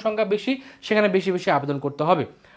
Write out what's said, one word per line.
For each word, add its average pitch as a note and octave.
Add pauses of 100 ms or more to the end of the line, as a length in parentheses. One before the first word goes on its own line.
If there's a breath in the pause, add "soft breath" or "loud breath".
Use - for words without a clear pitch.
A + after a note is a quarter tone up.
সংখ্যা G#3+
বেশি G#3 (340 loud breath)
সেখানে G#3
বেশি F#3+
বেশি F3+
আবেদন C#3+
করতে C#3
হবে। E3 (320 soft breath)